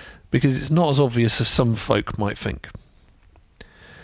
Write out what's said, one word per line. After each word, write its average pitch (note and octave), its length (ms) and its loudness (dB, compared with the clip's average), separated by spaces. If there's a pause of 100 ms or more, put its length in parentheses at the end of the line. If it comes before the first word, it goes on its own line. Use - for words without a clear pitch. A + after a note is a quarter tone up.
(320)
because C3 280 2
it's C#3 120 -6
not D#3+ 180 4
as C3+ 100 2
obvious A#2+ 400 2
as B2 80 0
some A#2 280 2
folk - 420 -2
might G#2+ 200 -4
think. - 300 -8 (1400)